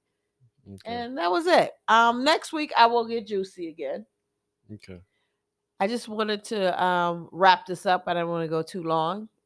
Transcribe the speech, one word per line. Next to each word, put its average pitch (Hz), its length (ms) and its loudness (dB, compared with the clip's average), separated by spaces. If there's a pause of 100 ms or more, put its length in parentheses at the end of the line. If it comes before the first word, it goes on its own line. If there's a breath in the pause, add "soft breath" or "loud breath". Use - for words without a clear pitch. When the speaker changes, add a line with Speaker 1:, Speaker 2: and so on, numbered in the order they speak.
(680)
Speaker 1:
Okay. 98 180 -16
Speaker 2:
And 240 320 -8
that 339 120 -2
was 349 160 0
it. 320 260 4 (160)
Um, 233 360 4
next 320 280 2
week 302 240 -4
I 233 120 8
will 233 180 2
get 226 220 -6
juicy 190 400 -6
again. 160 380 -8 (680)
Speaker 1:
Okay. 95 260 -18 (800)
Speaker 2:
I 196 80 0
just 233 200 -6
wanted 214 380 -4
to, 190 380 -2
um, 175 480 0
wrap 180 340 4
this 180 200 -8
up. 185 220 2
I 175 60 0
didn't 170 160 -2
wanna 165 180 -4
go 160 160 -2
too 175 200 -10
long. 165 460 -2 (160)